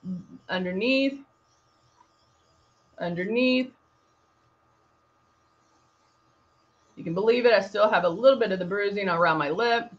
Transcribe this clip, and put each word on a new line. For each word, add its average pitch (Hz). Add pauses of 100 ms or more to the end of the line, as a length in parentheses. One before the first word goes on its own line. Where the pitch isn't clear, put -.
I'm 180
underneath, 233 (1800)
underneath. 233 (3250)
You 151
can 165
believe 226
it, 233
I 196
still 208
have 180
a 175
little 240
bit 214
of 185
the 180
bruising 196
around 170
my 147
lip. 233